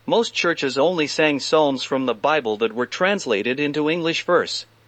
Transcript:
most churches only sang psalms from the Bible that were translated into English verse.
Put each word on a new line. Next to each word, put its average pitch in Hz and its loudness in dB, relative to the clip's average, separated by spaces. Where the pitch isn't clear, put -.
most 214 0
churches 143 -2
only 156 2
sang 147 2
psalms 143 2
from 131 -2
the 120 0
Bible 127 0
that 110 -2
were 120 -2
translated 117 -2
into 147 0
English 160 -2
verse. 147 0